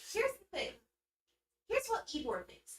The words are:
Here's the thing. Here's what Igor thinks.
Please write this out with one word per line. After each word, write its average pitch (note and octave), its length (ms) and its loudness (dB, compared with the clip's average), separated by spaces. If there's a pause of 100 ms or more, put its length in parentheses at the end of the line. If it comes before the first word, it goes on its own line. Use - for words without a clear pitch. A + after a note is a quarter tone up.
(120)
Here's C5 200 4
the - 260 -8
thing. - 120 0 (960)
Here's B4 200 4
what A4+ 240 0
Igor D4 360 -2
thinks. - 300 -18